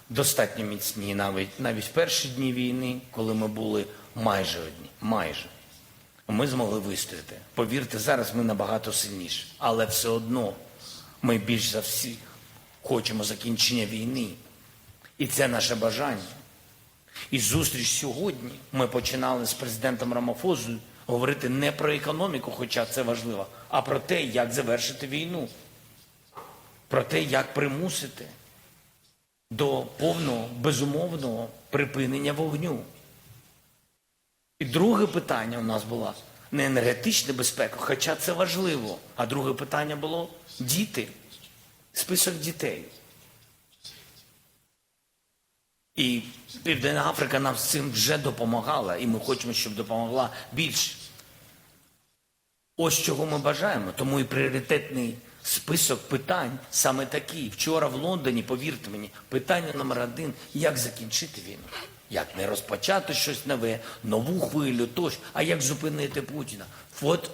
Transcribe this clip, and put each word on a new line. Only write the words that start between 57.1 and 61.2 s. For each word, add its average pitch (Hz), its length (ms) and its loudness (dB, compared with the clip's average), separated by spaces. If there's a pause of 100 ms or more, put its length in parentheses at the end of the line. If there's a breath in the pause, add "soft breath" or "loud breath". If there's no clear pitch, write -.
Вчора 156 380 2
в 123 80 -4
Лондоні, 135 480 0
повірте 127 460 -4
мені, 104 200 -8 (200 loud breath)
питання 156 460 0
номер 131 240 0
один, 120 340 -4 (200 loud breath)
як 151 240 2
закінчити 113 640 -4